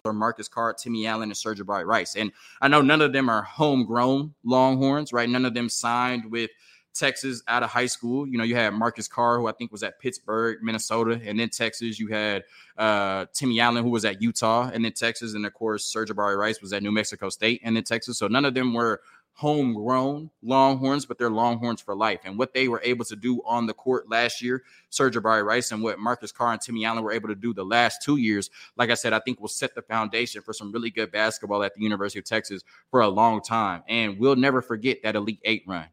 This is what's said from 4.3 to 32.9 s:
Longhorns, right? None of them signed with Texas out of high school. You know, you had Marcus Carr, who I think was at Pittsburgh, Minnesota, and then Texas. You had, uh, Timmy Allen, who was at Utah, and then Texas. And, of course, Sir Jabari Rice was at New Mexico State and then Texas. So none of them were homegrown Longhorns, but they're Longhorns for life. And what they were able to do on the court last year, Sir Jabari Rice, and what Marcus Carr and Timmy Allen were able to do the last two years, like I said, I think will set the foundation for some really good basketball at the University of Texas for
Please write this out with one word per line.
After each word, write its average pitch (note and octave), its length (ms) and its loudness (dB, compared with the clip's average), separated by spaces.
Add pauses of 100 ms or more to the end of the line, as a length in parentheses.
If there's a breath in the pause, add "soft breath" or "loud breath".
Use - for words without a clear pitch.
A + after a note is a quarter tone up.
Longhorns, C3 720 2
right? A#2+ 160 2
None B2+ 160 2
of A#2+ 80 0
them A#2+ 160 -2
signed A#2+ 600 -2
with A2+ 200 -4 (440 soft breath)
Texas C3 540 -2
out A#2+ 160 2
of A2+ 60 -2
high B2 160 0
school. B2 420 -4
You B2+ 100 -2
know, A2+ 60 2
you A#2 120 2
had A2 180 2
Marcus A2 340 -2
Carr, A#2+ 300 2
who A#2 100 0
I A2 60 -2
think A#2 180 -10
was G#2 100 -10
at G2+ 180 -8
Pittsburgh, A2+ 640 -2
Minnesota, A2+ 640 -2
and G#2 160 -4
then A#2 100 0
Texas. A2+ 480 -4
You A2 100 -6
had, G#2 360 -2 (340 loud breath)
uh, G2+ 560 2
Timmy A#2+ 280 0
Allen, A#2+ 220 4
who A#2+ 60 2
was A#2 140 0
at G2+ 180 -2
Utah, A#2 520 2
and A2+ 100 0
then A2+ 80 -2
Texas. A#2 420 -4
And, G#2 120 -6
of G2+ 80 -8
course, G#2+ 320 -4
Sir A2 200 -4
Jabari G2+ 320 0
Rice G#2+ 240 0
was G2 120 -10
at G2+ 100 -2
New G#2 80 0
Mexico G#2 380 -2
State A2+ 340 0
and A2+ 140 0
then A2 60 -2
Texas. A#2 340 -6
So G#2 100 -2
none B2 160 4
of C3+ 120 0
them B2+ 180 0
were A#2 280 0 (320 soft breath)
homegrown C3+ 960 0 (140)
Longhorns, C3+ 640 2
but A#2+ 120 -10
they're A#2+ 120 0
Longhorns A#2 520 0
for G2+ 140 -6
life. G#2 300 0
And F#2+ 120 -10
what C3 160 -2
they C3 140 2
were A#2 160 -2
able A#2+ 220 0
to A2 100 -12
do A#2 300 -2
on A#2 200 0
the G#2+ 80 -2
court B2+ 360 -2
last A#2 320 0
year, B2+ 220 -4 (260 soft breath)
Sir C3+ 200 2
Jabari A2 340 2
Rice, A#2 280 0
and G#2+ 100 -4
what G#2 180 -2
Marcus A2+ 320 -4
Carr A#2+ 200 0
and A2 100 -4
Timmy A2+ 240 -4
Allen A2+ 180 -2
were G#2+ 80 -4
able G#2+ 180 -4
to G#2+ 60 -4
do A2 180 -4
the F#2+ 100 -6
last A2+ 400 2
two D3 140 2
years, G#2+ 320 0 (260 loud breath)
like A#2+ 140 2
I A#2 40 4
said, A2+ 200 0
I A2 60 4
think B2 200 -6
will G#2 80 -8
set - 260 -6
the A#2 80 -10
foundation A2 600 -2
for A2 120 -10
some G#2 180 -12
really A#2 200 -4
good A2 200 -4
basketball G#2 520 0
at G2 100 -4
the G#2 80 -8
University G#2 380 -2
of F#2 60 -12
Texas G#2+ 360 -4 (280 soft breath)
for C3 120 4